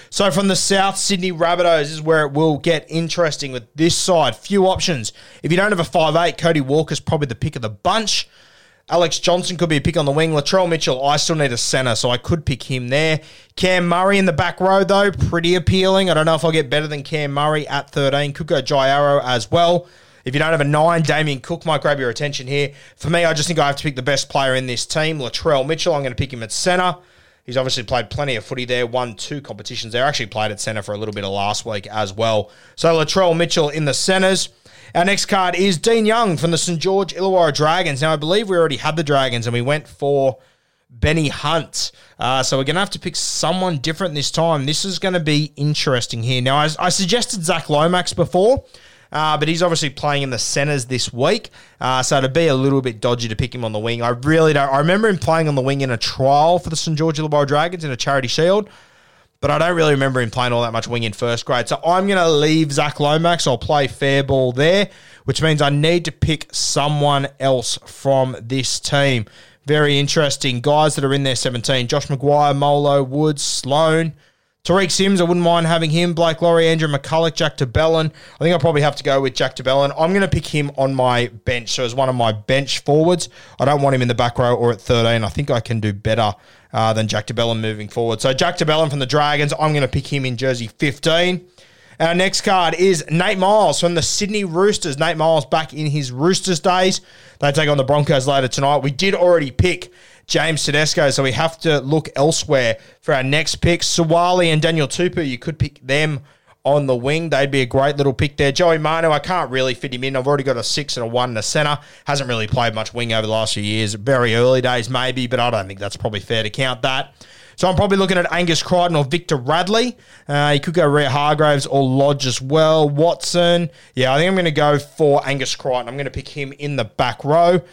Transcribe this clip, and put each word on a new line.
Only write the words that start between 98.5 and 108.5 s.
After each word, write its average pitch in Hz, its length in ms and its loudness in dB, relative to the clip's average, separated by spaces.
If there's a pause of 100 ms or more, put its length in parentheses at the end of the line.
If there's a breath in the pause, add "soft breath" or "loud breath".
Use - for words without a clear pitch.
We 139 140 -2
did 190 220 0
already 170 360 4
pick 170 420 -2 (340 loud breath)
James 156 380 0
Tedesco, 147 460 2
so 131 120 0
we 131 100 0
have 160 280 -2
to 147 200 2
look 147 360 0
elsewhere 135 600 2 (240 loud breath)
for 160 100 -2
our 135 100 2
next 143 340 0
pick. 170 260 2
Suwali 175 640 2
and 156 160 2
Daniel 165 260 0
Tupu, 180 360 -2
you 131 120 -6
could 156 220 -10
pick - 280 -6
them 143 340 0 (440 soft breath)
on 143 220 2
the 131 100 2
wing. 147 320 -2
They'd 139 220 0
be 139 100 0
a 127 60 0
great 139 320 0
little 147 160 0
pick 151 240 -2
there. 143 120 2